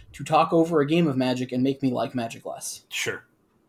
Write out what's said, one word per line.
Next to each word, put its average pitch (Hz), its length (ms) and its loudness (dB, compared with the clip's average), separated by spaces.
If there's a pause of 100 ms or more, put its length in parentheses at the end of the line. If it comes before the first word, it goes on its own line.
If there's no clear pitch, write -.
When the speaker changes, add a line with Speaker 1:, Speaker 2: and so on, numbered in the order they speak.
(120)
Speaker 1:
to - 120 -14
talk 156 280 2
over 165 280 4
a 139 60 2
game 165 200 2
of 131 100 0
Magic 127 360 0
and 127 100 0
make 135 180 0
me 131 120 0
like 120 240 -4
Magic 113 280 -6
less. - 440 -12
Speaker 2:
Sure. - 360 -6 (440)